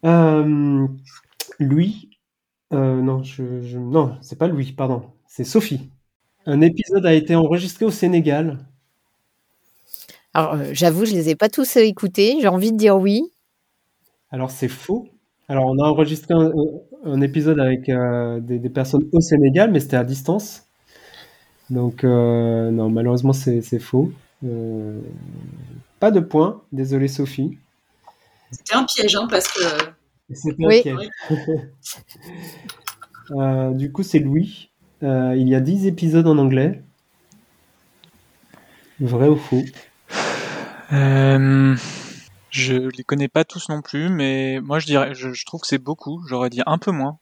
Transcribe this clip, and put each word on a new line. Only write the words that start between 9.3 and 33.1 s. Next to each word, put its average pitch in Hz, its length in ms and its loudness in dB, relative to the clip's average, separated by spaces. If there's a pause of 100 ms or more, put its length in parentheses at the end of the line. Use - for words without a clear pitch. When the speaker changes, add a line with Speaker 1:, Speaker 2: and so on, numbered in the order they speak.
Speaker 2:
Alors, 156 200 0
euh, 143 180 -4
j'avoue, 170 320 2
je 220 80 -2
les 165 160 0
ai 156 80 0
pas 214 120 0
tous, 262 280 0
euh, 247 40 6
écoutés. 214 600 2
J'ai 220 80 4
envie 185 240 0
de 220 40 -2
dire 208 200 6
oui. 202 260 2 (1080)
Speaker 1:
Alors, 131 200 -6
c'est - 180 -6
faux. 202 400 -8 (400)
Alors, 135 180 0
on 131 120 0
a 147 80 2
enregistré 151 460 0
un, 160 180 4 (540)
un 139 160 -2
épisode 147 400 0
avec, 131 280 0
euh, 120 520 -2
des, 120 180 -6
des 120 120 -6
personnes 139 420 0
au 170 80 6
Sénégal, 160 500 4
mais 160 100 2
c'était 135 160 -2
à 123 80 2
distance. 135 640 -6 (1000)
Donc, 123 360 -2
euh, 117 680 2
non, 113 180 0
malheureusement, 123 440 2
c'est, 127 280 0
c'est 117 180 -6
faux. 131 320 -2 (340)
Euh, 110 540 -8 (1000)
pas 208 120 4
de 202 100 4
point. 165 420 0 (100)
Désolé, 135 360 -2
Sophie. 135 500 -6 (920)
Speaker 3:
C'était - 260 -6
un 262 80 2
piège, 214 320 -2
hein, 214 120 -2
parce 185 200 0
que 196 120 -4 (720)
Speaker 1:
C'était 151 320 -6
un 180 40 4
Speaker 2:
Oui. 226 140 8
Speaker 1:
piège. 139 260 -4 (200)
<laughs> 156 100 -2 (1900)